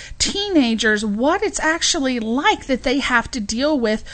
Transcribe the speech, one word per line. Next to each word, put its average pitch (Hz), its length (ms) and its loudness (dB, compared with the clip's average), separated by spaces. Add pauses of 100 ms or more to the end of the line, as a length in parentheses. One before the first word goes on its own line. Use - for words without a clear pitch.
(180)
teenagers 233 880 2
what 262 380 2
it's - 160 -2
actually 311 600 0
like 262 460 0
that 254 160 0
they 269 160 0
have 240 320 0
to 262 100 -6
deal 247 400 0
with, 214 240 0 (100)